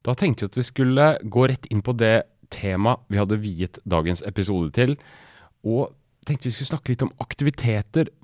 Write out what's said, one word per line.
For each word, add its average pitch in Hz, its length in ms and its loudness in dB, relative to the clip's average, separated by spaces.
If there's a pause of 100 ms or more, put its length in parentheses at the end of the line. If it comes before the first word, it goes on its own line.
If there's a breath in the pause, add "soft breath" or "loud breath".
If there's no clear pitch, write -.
Da 123 80 2
tenkte 135 320 0
vi - 60 -10
at 127 80 -2
vi 123 80 -2
skulle 131 400 4 (180)
gå 123 240 4
rett - 160 -6
inn 104 160 -2
på 123 160 -2
det 113 300 4 (260)
temaet 101 560 0
vi 101 80 2
hadde 104 240 0
viet 90 400 -6
dagens 85 400 0
episode 95 540 -2
til, 127 180 2 (720 loud breath)
og 120 240 -2 (340)
tenkte 139 220 -4
vi 120 80 -6
skulle - 160 -8
snakke - 180 -6
litt 123 160 0
om - 60 -4 (100)
aktiviteter, 139 840 0 (160)